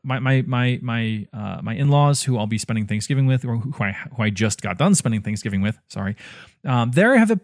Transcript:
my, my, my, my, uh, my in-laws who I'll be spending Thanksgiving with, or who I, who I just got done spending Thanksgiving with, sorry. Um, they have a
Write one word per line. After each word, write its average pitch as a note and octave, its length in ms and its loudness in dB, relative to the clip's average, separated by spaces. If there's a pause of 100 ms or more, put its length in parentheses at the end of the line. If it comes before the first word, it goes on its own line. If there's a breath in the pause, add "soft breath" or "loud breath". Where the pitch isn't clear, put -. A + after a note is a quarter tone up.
my, B2+ 160 -4
my, C3 260 2
my, B2 360 0
my, A2+ 500 -4
uh, G2+ 320 -10
my A2+ 120 -6
in-laws C#3+ 480 4
who B2+ 140 0
I'll G#2+ 100 -2
be A2 100 0
spending A2 280 -4
Thanksgiving C3 420 0
with, B2+ 180 0
or A#2 100 -4
who A#2+ 260 -6
I, G2 120 -2
who - 300 -6
I G#2+ 60 2
just G#2 320 -2
got F#2+ 160 -4
done F#3+ 160 4
spending A2+ 280 0
Thanksgiving G#2 400 -4
with, G#2+ 260 -2
sorry. G2 300 -6 (480 loud breath)
Um, B2 260 2
they D3+ 120 4
have A#3 280 6
a G3+ 120 2